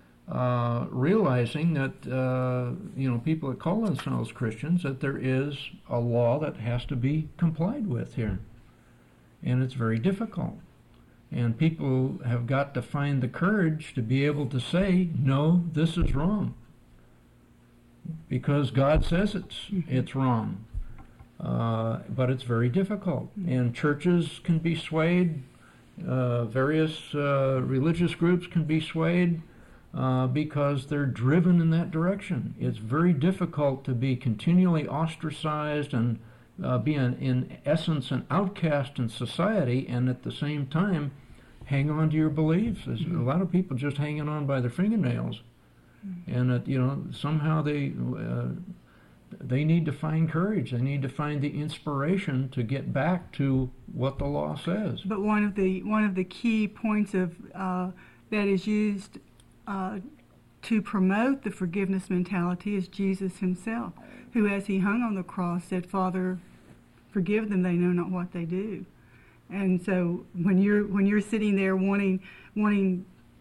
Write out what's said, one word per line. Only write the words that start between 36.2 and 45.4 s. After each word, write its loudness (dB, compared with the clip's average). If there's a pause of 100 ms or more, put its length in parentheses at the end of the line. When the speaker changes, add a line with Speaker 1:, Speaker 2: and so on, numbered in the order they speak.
Speaker 1:
uh, 0
be 0
an, 2
in -2
essence 0
an -2
outcast 0
in 0
society, 0
and 0
at -2
the -6
same -4
time 0 (560)
hang 2
on 2
to 2
your 4
beliefs. 2
There's -4
Speaker 2:
Mm-hmm. -2
Speaker 1:
a 0
lot 2
of 0
people 0
just -2
hanging -2
on -2
by 0
their 0
fingernails. 0 (640)